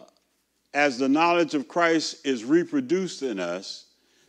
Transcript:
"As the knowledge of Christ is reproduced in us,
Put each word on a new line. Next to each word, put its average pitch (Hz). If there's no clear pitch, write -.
"As 143
the 135
knowledge 170
of 143
Christ 165
is 127
reproduced 160
in 117
us, 90